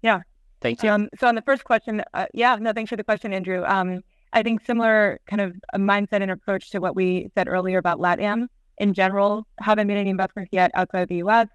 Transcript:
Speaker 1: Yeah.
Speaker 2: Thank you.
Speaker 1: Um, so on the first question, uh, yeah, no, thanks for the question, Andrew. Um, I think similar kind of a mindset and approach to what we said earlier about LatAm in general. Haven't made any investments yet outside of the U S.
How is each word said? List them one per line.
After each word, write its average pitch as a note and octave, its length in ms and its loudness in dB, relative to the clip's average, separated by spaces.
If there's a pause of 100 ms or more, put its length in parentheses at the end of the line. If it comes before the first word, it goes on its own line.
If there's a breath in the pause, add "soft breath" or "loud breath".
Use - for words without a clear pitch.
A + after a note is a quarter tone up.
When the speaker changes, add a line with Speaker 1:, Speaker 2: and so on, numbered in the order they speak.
Speaker 1:
Yeah. G#3+ 200 2 (400)
Speaker 2:
Thank A#3 220 -2
you. G#3+ 60 4
Speaker 1:
Um, G#3 180 2 (100)
so B3+ 100 2
on A#3 80 4
the A3+ 60 -4
first C4+ 220 0
question, A3 400 0 (100)
uh, - 200 -4
yeah, A#3 260 2
no, A3 140 -2
thanks A3 160 -6
for A3+ 80 -6
the G#3 60 -8
question, G#3 280 -2
Andrew. F#3 340 -4
Um, F#3 360 -2 (320)
I A3+ 100 4
think A3+ 220 -2
similar A3 600 2
kind G#3 160 -4
of F3+ 140 -4 (160)
a G3 80 -4
mindset G3+ 420 0
and F#3+ 100 -2
approach F#3+ 400 -4
to G3+ 80 -4
what F3+ 160 -2
we F#3 400 0
said F#3 120 0
earlier F#3 300 0
about F3+ 220 0
LatAm G#3 480 0 (300)
in G3+ 160 2
general. G3+ 540 0 (120)
Haven't G#3+ 280 2
made G3+ 100 0
any G3 120 -2
investments F#3+ 420 -4
yet F3+ 220 2
outside F#3 280 -2
of F3+ 80 -4
the F3+ 80 -4
U F3 120 -2
S. A3+ 260 4